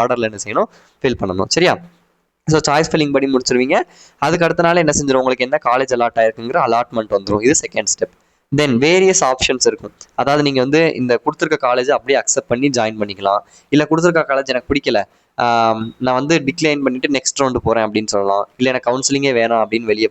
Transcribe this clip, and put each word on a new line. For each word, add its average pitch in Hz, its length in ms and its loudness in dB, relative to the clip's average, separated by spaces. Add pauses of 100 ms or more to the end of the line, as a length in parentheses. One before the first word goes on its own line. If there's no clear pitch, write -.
ஆர்டர்ல 120 300 0
என்ன 101 160 -14
செய்யணும், 135 220 -2 (340)
ஃபில் 123 200 -2
பண்ணணும். 95 340 -4
சரியா? 165 180 2 (800)
So 156 140 4
சாய்ஸ் 156 260 2
ஃபில்லிங் 147 220 0
படி 139 200 2
முடிச்சிருவீங்க. 127 420 0 (500)
அதுக்கு 170 200 2
அடுத்த 165 200 0
நாள் 175 160 4
என்ன 151 160 2
செஞ்சிரும், 135 240 2
உங்களுக்கு 127 260 0
என்ன 147 100 0 (100)
காலேஜ் 127 280 0
அலாட் 117 260 0
ஆயிருக்குங்கிற 117 460 0
அலாட்மெண்ட் 113 480 -2
வந்துரும். 101 300 -2
இது 147 160 4
செகண்ட் 110 300 -6
ஸ்டெப். - 220 -6 (440)
Then 147 140 2 (140)
வேரியஸ் 190 440 4
ஆப்ஷன்ஸ் 127 400 -2
இருக்கும். 107 240 -12 (280)
அதாவது 143 260 2
நீங்க 135 160 0
வந்து 151 180 2 (180)
இந்த 123 120 0 (120)
கொடுத்திருக்க 151 420 -2
காலேஜை 127 320 2
அப்படியே 131 240 0
அக்செப்ட் - 300 -4
பண்ணி 127 160 0 (100)
ஜாயின் 110 240 -2
பண்ணிக்கலாம். 101 400 -2 (320)
இல்ல 151 180 4
கொடுத்திருக்க 165 400 2
காலேஜ் 135 220 -2
எனக்கு 123 180 -4
பிடிக்கல, 135 280 0 (440)
ஆம், 113 380 2 (240)
நான் 127 140 0
வந்து 151 160 0 (120)
டிக்ளைன் 147 360 -2
பண்ணிட்டு 127 320 -2
நெக்ஸ்ட் - 260 -4
ரவுண்டு 123 240 0
போறேன் 113 200 2
அப்படின்னு 107 280 -2
சொல்லலாம். 101 300 0 (140)
இல்ல 131 160 0
எனக்கு 123 160 -2
கவுன்சிலிங்கே 135 500 0
வேணாம் 113 240 2
அப்படின்னு 110 300 -4
வெளியே 107 160 0